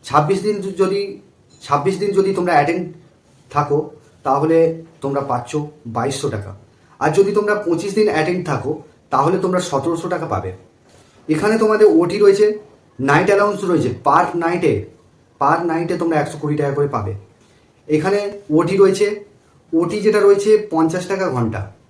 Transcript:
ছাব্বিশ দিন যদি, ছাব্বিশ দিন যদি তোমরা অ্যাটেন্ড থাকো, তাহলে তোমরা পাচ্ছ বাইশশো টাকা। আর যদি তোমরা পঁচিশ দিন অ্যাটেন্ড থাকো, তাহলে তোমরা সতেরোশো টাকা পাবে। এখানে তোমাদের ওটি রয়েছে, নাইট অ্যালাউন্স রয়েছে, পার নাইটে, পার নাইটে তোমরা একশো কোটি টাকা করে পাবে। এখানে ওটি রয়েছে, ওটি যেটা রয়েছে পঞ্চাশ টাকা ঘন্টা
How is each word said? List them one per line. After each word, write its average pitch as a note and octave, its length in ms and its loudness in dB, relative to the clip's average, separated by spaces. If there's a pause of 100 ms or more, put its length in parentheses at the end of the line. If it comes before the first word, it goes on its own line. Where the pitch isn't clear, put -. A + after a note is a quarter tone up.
ছাব্বিশ D3+ 400 0
দিন G#3 100 0 (260)
যদি, G3 200 0 (600)
ছাব্বিশ C#3+ 380 -2
দিন G3+ 160 -2
যদি F#3+ 200 2
তোমরা F3 200 0
অ্যাটেন্ড E3 260 0 (680)
থাকো, D3 280 0 (480)
তাহলে D3+ 300 2 (460)
তোমরা C#3 260 -2
পাচ্ছ B2 220 -6 (440)
বাইশশো C3+ 400 -4
টাকা। G2 160 -10 (480)
আর D3 180 2
যদি G3 200 4
তোমরা G#3 180 0 (100)
পঁচিশ F3 320 -2
দিন G#3+ 160 4
অ্যাটেন্ড E3+ 360 -2
থাকো, C3 220 -4 (420)
তাহলে D3+ 300 2
তোমরা F3+ 160 0 (100)
সতেরোশো D#3+ 440 -4
টাকা E3 200 -6
পাবে। F#2 180 -6 (840)
এখানে G#3 300 0
তোমাদের G#3+ 240 4 (120)
ওটি F3 240 0
রয়েছে, G3+ 220 6 (540)
নাইট D3 320 2
অ্যালাউন্স G3+ 280 2 (120)
রয়েছে, B2 180 0 (180)
পার D#3+ 180 4 (180)
নাইটে, E3+ 300 0 (680)
পার D3+ 180 2 (100)
নাইটে E3 320 -2
তোমরা E3 160 -2
একশো - 240 -4
কোটি D3+ 200 -2
টাকা C#3 160 -2
করে C#3+ 180 0
পাবে। G2+ 180 -4 (720)
এখানে F3+ 320 0 (380)
ওটি F3+ 240 2
রয়েছে, F#3+ 260 4 (680)
ওটি F3 320 0
যেটা G#3+ 220 4
রয়েছে G3+ 240 4 (220)
পঞ্চাশ D#3+ 380 0
টাকা F#3+ 140 -2 (100)
ঘন্টা G#2+ 260 -2 (280)